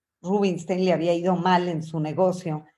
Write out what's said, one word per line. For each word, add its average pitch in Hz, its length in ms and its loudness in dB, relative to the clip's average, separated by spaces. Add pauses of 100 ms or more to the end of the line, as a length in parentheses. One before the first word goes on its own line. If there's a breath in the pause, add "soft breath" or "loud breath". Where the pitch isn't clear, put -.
(220)
Rubinstein 185 640 0
le 180 80 4
había 165 200 2
ido 175 220 2
mal 180 340 2
en 160 140 -4
su 160 160 -8
negocio, 156 680 -2 (120)